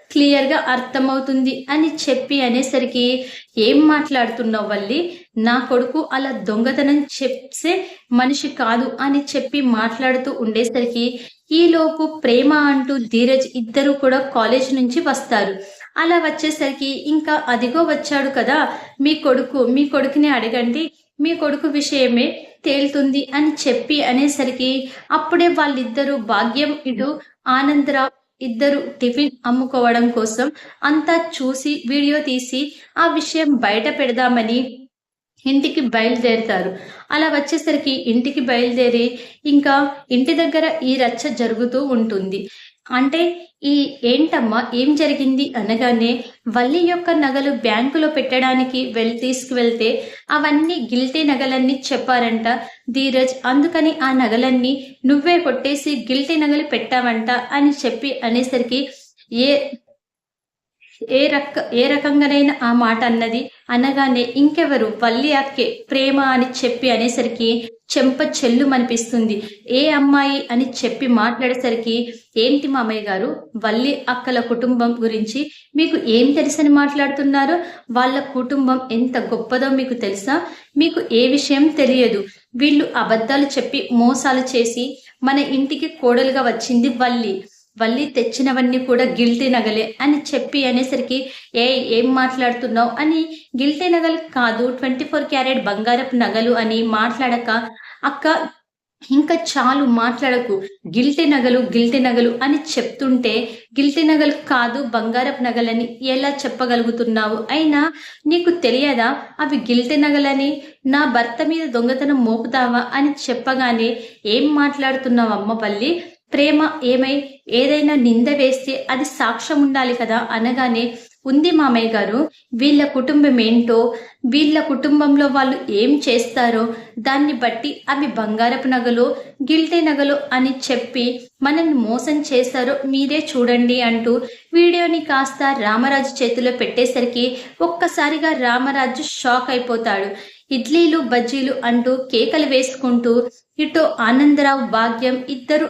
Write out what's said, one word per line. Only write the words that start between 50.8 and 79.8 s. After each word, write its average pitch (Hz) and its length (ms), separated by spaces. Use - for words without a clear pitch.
నగలన్నీ 262 600
చెప్పారంట 233 680
ధీరజ్, 254 460
అందుకని 311 480
ఆ 262 80
నగలన్నీ 254 840
నువ్వే 294 340
కొట్టేసి 285 720
గిల్టీ 277 240
నగలు 294 280
పెట్టావంట" 240 680
అని 285 380
చెప్పి 247 380
అనేసరికి, 247 640
"ఏ, 277 360
ఏ 277 180
రక-, 285 460
ఏ 247 140
రకంగానైనా 285 760
ఆ 240 100
మాట 233 300
అన్నది?" 233 480
అనగానే, 254 640
"ఇంకెవరు? 285 680
వల్లి 262 300
అక్కే, - 580
ప్రేమ" 269 280
అని 262 260
చెప్పి 247 240
అనేసరికి 233 800
చెంప 262 240
చెల్లుమనిపిస్తుంది. 233 1200
"ఏ 277 200
అమ్మాయి?" 277 600
అని 254 220
చెప్పి 240 220
మాట్లాడేసరికి, 233 1080
"ఏంటి 285 300
మామయ్య 220 340
గారు, 202 480
వల్లి 254 440
అక్కల 247 300
కుటుంబం 240 600
గురించి 226 520
మీకు 320 300
ఏం 240 260
తెలుసని 294 380
మాట్లాడుతున్నారు? 277 920
వాళ్ళ 254 280
కుటుంబం 254 640
ఎంత 247 260
గొప్పదో 254 520
మీకు 262 240